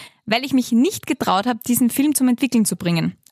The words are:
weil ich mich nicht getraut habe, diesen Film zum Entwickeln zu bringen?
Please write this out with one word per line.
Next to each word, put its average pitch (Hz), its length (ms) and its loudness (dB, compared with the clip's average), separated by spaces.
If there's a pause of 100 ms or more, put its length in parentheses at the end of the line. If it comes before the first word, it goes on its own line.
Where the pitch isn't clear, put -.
(260)
weil 233 200 -2
ich 269 80 -8
mich 254 200 2
nicht 262 340 2
getraut 196 400 0
habe, 240 180 -2
diesen 240 240 2
Film 285 240 0
zum 254 140 0
Entwickeln 240 380 2
zu - 100 -4
bringen? 170 420 -2 (140)